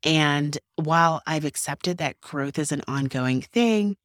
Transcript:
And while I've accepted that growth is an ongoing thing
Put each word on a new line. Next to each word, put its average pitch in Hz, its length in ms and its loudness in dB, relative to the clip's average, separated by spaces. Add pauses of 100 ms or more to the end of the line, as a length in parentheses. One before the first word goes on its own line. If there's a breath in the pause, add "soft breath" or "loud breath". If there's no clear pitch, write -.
And 147 540 2 (180)
while 160 520 2
I've 156 180 -2
accepted 147 520 -4
that 156 240 -6
growth 143 360 -6
is 151 140 -2
an 143 160 -4
ongoing 131 540 -2
thing 214 640 0